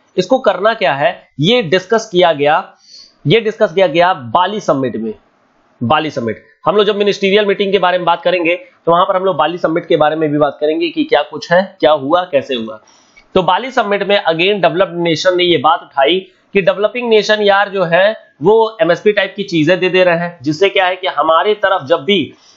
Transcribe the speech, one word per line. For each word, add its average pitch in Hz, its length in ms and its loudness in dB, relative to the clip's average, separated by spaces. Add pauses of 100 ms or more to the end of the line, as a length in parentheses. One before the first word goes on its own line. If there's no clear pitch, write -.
(180)
इसको 214 220 0
करना 208 340 0
क्या 190 200 0
है, 156 340 -2 (120)
ये 226 220 2
discuss 165 500 -2
किया 175 220 4
गया, 147 400 0 (540)
ये 196 120 4
discuss 208 340 -2
किया 185 140 2
गया 170 260 2
बाली 175 460 -2
summit 135 360 -2
में। 110 180 -6 (680)
बाली 151 260 0
summit, 117 340 -6 (220)
हम 175 100 0
लोग 208 100 2
जब 208 100 -2
ministerial 202 500 0
meeting 196 260 -2
के 196 80 2
बारे 180 180 0
में 180 80 -4
बात 170 160 0
करेंगे, 175 340 0
तो - 360 -6
वहां 175 140 4
पर 190 100 -2
हम 185 80 -2
लोग 190 120 0
बाली 156 220 -2
summit 170 280 -4
के 170 120 0
बारे 151 180 2
में 156 160 -2
भी 147 60 -2
बात 147 240 0
करेंगे 160 280 -2
कि 151 140 -4
क्या 147 180 0
कुछ 147 300 -8
है, 190 280 0
क्या 151 120 4
हुआ, 156 320 0
कैसे 139 320 -2
हुआ। 110 260 -10 (540)
तो 185 80 2
बाली 190 280 -2
summit 202 320 -2
में 196 200 0
again 180 380 0
developed 170 360 0
nation 170 400 0
ने 180 60 2
ये 170 140 2
बात 156 260 2
उठाई 156 360 0 (340)
कि 196 80 2
developing 208 480 -2
nation 214 320 2
यार 202 280 2
जो 190 140 -2
है 185 440 0 (140)
वो 220 400 2
एमएसपी 170 300 2
type 196 260 -2
की 202 60 -6
चीजें 170 360 0
दे 180 100 0
दे 185 140 2
रहे 175 140 2
हैं, 175 240 -6
जिससे 156 280 0
क्या 190 160 0
है 180 100 -2
कि 185 120 -6
हमारे 160 460 2
तरफ 190 340 -2
जब 165 100 2
भी, 156 360 -2 (240)